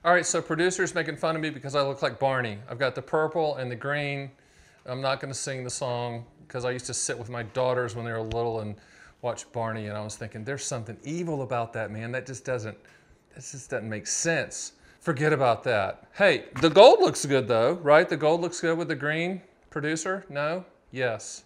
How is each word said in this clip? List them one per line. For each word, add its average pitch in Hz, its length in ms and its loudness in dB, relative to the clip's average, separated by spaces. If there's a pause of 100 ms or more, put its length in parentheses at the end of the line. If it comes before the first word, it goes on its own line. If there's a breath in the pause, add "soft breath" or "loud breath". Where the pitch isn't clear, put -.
All 170 60 6
right, 180 140 6
so 165 160 0
producer's 175 520 0
making 156 220 -4
fun 160 220 -2
of 156 40 -4
me 156 80 -2
because 139 260 -8
I 143 60 4
look 139 200 -2
like 131 180 -2
Barney. 123 400 0 (100)
I've 120 80 -10
got 127 160 0
the 131 80 -8
purple 156 540 0
and 127 160 -6
the 123 60 -6
green. 139 540 -4 (540 soft breath)
I'm 127 140 -8
not 135 220 -2
gonna 139 120 -8
sing 131 300 -8
the 123 60 -8
song 120 560 -6 (240)
'cause 123 160 -6
I 123 60 0
used 127 160 -6
to 123 60 -8
sit - 240 -4
with 113 120 -12
my 120 140 -8
daughters 127 520 -2
when 117 80 -6
they 117 80 -6
were 113 100 -4
little 113 380 -2
and 104 160 -8 (460 loud breath)
watch - 320 -6
Barney, 113 340 -4
and 104 100 -6
I 107 40 -6
was 107 160 -10
thinking, 110 260 -12
"There's 135 220 -6
something 113 380 -8
evil 160 380 -4
about 120 300 -4
that, 110 180 -6
man. 113 220 -8
That 127 140 -6
just 131 180 -14
doesn't, 110 340 -6 (520 soft breath)
that - 160 -20
just - 240 -14
doesn't 110 200 -6
make 107 160 -8
sense." - 680 -2 (260 soft breath)
Forget 151 320 0
about 127 320 2
that. 104 480 0
Hey, 180 360 2 (120)
the 165 100 6
gold 247 300 12
looks 185 260 2
good 135 220 2
though, 120 280 4
right? 165 340 6
The 160 80 -2
gold 156 240 2
looks 170 180 -6
good 165 180 0
with 165 120 -4
the 156 60 -2
green, 160 460 -2 (280)
producer? 160 580 -4
No? 151 380 -4 (260)
Yes. 120 540 -4